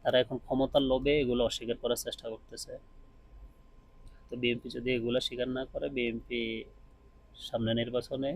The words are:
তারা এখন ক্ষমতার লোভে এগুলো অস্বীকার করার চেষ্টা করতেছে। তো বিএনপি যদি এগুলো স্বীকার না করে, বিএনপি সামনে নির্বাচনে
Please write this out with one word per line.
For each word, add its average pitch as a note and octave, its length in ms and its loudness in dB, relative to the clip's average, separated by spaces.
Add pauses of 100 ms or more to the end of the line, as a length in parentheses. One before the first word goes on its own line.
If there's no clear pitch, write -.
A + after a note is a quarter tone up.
তারা B2+ 220 4
এখন B2+ 220 -4
ক্ষমতার C3+ 460 2
লোভে C3 220 4 (100)
এগুলো B2 260 2
অস্বীকার A#2 340 -4
করার A#2+ 220 2
চেষ্টা A#2 280 -8
করতেছে। A#2 400 -14 (1500)
তো - 140 -10
বিএনপি A#2+ 340 2
যদি B2 220 -2
এগুলো A#2+ 200 2 (100)
স্বীকার B2 300 -2
না C3 140 -4
করে, D3 240 -4
বিএনপি A#2 460 0 (1040)
সামনে A2+ 240 0 (100)
নির্বাচনে B2+ 540 -2